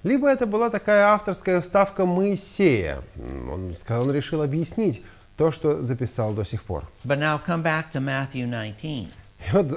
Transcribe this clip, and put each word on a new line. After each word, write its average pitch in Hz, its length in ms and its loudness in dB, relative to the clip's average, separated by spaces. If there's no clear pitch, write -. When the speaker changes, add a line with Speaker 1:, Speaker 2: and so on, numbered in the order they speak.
Speaker 1:
Либо 269 260 2
это 262 180 2
была 220 240 0
такая 208 360 4
авторская 196 540 2
вставка 196 440 2
Моисея. 175 1000 2
М, 62 340 -8
он 90 220 -6
сказал, 117 320 -2
он 139 80 0
решил 151 300 -2
объяснить 156 600 -2
то, 160 140 4
что 151 320 0
записал 120 500 -2
до 104 120 -2
сих - 180 -6
пор. 76 220 -6
Speaker 2:
But 139 140 0
now 151 260 0
come 165 180 -2
back 160 300 -2
to 139 80 -2
Matthew 135 480 -4
nineteen. 110 600 -8
Speaker 1:
И 98 40 -2
вот, 180 240 4